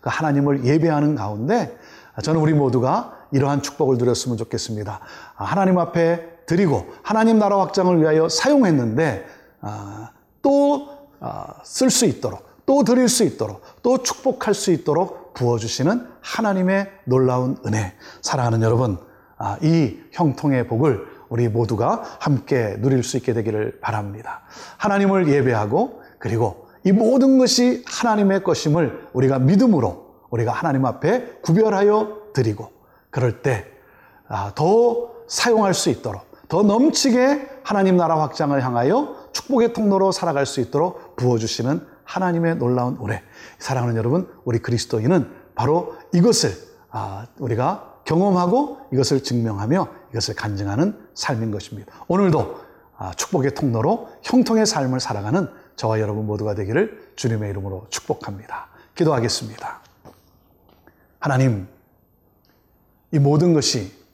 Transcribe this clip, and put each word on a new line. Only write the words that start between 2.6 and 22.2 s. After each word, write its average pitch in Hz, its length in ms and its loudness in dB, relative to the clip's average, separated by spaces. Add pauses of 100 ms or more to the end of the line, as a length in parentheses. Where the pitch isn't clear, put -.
이러한 139 320 0
축복을 135 360 0
누렸으면 123 380 -2
좋겠습니다. 110 640 -8 (360)
아, 101 80 -10
하나님 185 340 2
앞에 170 680 0
드리고 165 400 0 (160)
하나님 220 360 2
나라 202 220 2
확장을 180 400 2
위하여 156 280 4
사용했는데, 156 1000 2 (340)
아, 104 500 -14 (300)
또, 285 720 0 (100)
아, - 420 -12
쓸 - 280 0
수 - 160 2
있도록, - 420 -4 (160)
또 240 200 4
드릴 247 240 4
수 - 140 2
있도록, 107 380 -2 (220)
또 254 200 0
축복할 - 520 -2
수 196 180 0
있도록 165 640 -2
부어주시는 120 760 -2 (140)
하나님의 196 680 0 (140)
놀라운 127 600 2
은혜. 104 280 -4 (280)
사랑하는 117 400 0
여러분, 113 360 2 (380)
아, - 260 -6
이 156 360 2 (140)
형통의 135 560 0
복을 120 380 0 (220)
우리 120 200 0
모두가 117 540 0 (160)
함께 117 640 -2